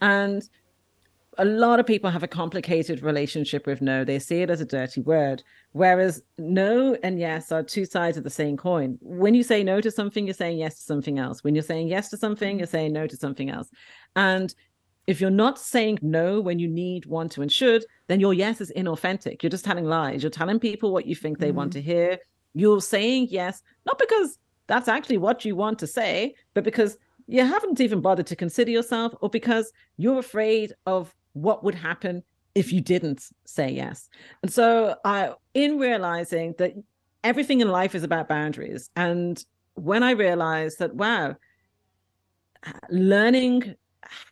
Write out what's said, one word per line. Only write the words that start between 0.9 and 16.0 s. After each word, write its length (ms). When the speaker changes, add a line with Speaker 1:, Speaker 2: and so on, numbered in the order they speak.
Speaker 1:
a 60
lot 340
of 80
people 220
have 140
a 60
complicated 760
relationship 640
with 160
no. 220
They 140
see 220
it 80
as 140
a 20
dirty 380
word, 400
whereas 500
no 640
and 180
yes 320
are 100
two 220
sides 320
of 80
the 60
same 260
coin. 460
When 320
you 80
say 200
no 200
to 80
something, 360
you're 60
saying 240
yes 220
to 60
something 340
else. 260
When 100
you're 80
saying 260
yes 200
to 80
something, 420
you're 80
saying 280
no 120
to 120
something 320
else. 180
And 400
if 140
you're 80
not 300
saying 420